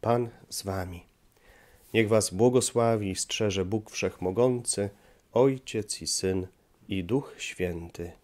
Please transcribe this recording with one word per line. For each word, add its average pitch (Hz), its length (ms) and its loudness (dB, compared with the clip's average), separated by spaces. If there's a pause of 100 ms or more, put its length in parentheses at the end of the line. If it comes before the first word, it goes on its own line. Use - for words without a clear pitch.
Pan 117 280 2 (200)
z - 140 -10
wami. 92 440 -8 (880)
Niech 110 140 4
was 110 220 4
błogosławi 113 800 2
i 92 60 -4
strzeże 98 480 -2
Bóg 104 260 -4
Wszechmogący, 101 1000 0 (420)
Ojciec 127 720 0
i 80 40 -8
Syn, 92 400 -2 (420)
i 95 160 -4
Duch 127 340 -4
Święty. 85 760 -8 (120)